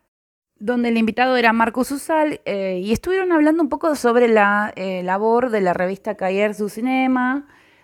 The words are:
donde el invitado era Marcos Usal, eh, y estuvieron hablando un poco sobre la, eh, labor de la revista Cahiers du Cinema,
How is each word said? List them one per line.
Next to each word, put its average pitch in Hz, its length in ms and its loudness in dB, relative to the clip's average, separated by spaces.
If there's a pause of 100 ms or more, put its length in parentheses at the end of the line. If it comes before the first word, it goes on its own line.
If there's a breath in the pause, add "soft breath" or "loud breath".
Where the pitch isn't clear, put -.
(580)
donde 240 300 -2
el 233 80 0
invitado 247 400 2
era 233 160 4
Marcos 233 400 0
Usal, 302 520 -2
eh, 190 380 -4
y 208 100 -2
estuvieron 370 380 -2
hablando 311 320 2
un 277 60 0
poco 302 260 -2
sobre 240 320 2
la, 208 480 2
eh, 185 300 -6
labor 220 460 0
de 214 100 0
la 180 120 2
revista 190 440 -4
Cahiers 196 420 -2
du 208 100 -4
Cinema, 262 760 -2 (380 soft breath)